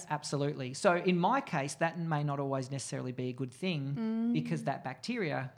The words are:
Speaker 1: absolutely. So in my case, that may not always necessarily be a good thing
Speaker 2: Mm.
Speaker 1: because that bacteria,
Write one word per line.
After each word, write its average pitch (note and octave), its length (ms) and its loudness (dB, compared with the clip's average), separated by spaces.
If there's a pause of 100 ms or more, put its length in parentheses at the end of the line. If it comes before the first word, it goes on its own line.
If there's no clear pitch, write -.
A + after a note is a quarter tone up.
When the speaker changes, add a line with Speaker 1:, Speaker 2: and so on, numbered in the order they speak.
Speaker 1:
absolutely. C#3+ 640 -2
So F3 220 6
in F3 240 4
my A3 220 4
case, C#3+ 340 -2
that E3 240 0
may D#3+ 240 0
not C#3+ 160 0
always C3+ 320 -2
necessarily C3 400 -4
be B2+ 180 -4
a B2+ 40 -2
good B2+ 180 -4
thing D3 480 -2
Speaker 2:
Mm. A3+ 340 2
Speaker 1:
because E3+ 320 0
that C3 200 -2
bacteria, C3+ 720 -2